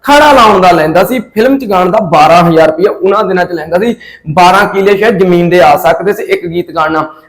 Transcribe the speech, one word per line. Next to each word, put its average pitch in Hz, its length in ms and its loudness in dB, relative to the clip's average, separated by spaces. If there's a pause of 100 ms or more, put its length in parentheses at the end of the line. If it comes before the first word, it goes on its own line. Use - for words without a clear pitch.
ਖਾੜਾ 294 300 2
ਲਾਉਣ 220 280 2
ਦਾ 180 100 4
ਲੈਂਦਾ 165 340 0
ਸੀ, 240 160 -4
ਫਿਲਮ 262 380 -2
'ਚ 269 60 -8
ਗਾਣ 185 260 -2
ਦਾ 214 80 0
ਬਾਰਾਂ 165 440 2
ਹਜ਼ਾਰ 160 240 2
ਰੁਪਇਆ 190 240 -2
ਉਹਨਾਂ 196 340 -2
ਦਿਨਾਂ 185 200 -2
'ਚ 175 80 -10
ਲੈਂਦਾ 165 260 -6
ਸੀ। 233 180 -2 (340)
ਬਾਰਾਂ 185 360 2
ਕਿੱਲੇ 196 300 0
ਸ਼ਾਇਦ 208 220 0
ਜ਼ਮੀਨ 175 300 0
ਦੇ 175 120 2
ਆ 160 160 4
ਸਕਦੇ 175 360 -2
ਸੀ 208 100 -6
ਇੱਕ 190 240 -6
ਗੀਤ 170 240 -8
ਗਾਣ 156 220 -4
ਨਾਲ। 156 120 -2 (240)